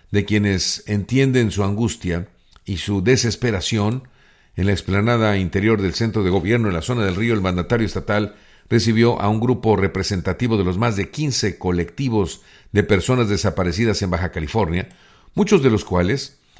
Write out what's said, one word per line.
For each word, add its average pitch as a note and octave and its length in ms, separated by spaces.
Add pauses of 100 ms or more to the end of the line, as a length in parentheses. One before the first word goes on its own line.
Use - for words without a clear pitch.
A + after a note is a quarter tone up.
(100)
de G2+ 140
quienes G#2 640
entienden A#2+ 640
su G2 140
angustia G2 640 (360)
y F#2 140
su G2+ 240
desesperación. A2+ 1040 (480)
En F#2+ 100
la G2+ 60
explanada G#2 640
interior G2 440
del F#2 140
centro G#2+ 300
de F#2 60
gobierno G#2 380
en F#2 60
la D#2+ 80
zona A#2+ 220
del F#2+ 120
Río, A2+ 180
el G#2 60
mandatario F#2 460
estatal G2+ 500 (320)
recibió A#2 520
a G2+ 80
un G#2+ 120
grupo A2 360
representativo F#2+ 800
de G2 80
los F2+ 140
más A#2 160
de F#2+ 160
quince C3+ 480
colectivos F#2 840 (280)
de G#2 120
personas G#2+ 460
desaparecidas G2 720
en F#2 80
Baja F2 200
California, E2+ 580 (460)
muchos F3+ 280
de C3 80
los G#2+ 140
cuales F#2 560 (200)